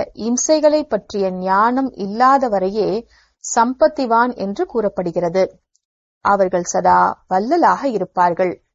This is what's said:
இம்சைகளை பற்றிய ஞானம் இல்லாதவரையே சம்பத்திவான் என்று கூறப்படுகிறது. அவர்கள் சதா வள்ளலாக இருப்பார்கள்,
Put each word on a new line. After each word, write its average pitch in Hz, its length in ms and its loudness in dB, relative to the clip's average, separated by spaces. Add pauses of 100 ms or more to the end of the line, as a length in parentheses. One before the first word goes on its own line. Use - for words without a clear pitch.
(140)
இம்சைகளை 294 680 0
பற்றிய 202 480 -4
ஞானம் 208 600 0
இல்லாதவரையே 208 960 0 (560)
சம்பத்திவான் 247 920 0
என்று 202 300 -4
கூறப்படுகிறது. 185 760 -2 (840)
அவர்கள் 185 380 2
சதா 180 680 0
வள்ளலாக 226 600 0
இருப்பார்கள், 180 640 -2 (220)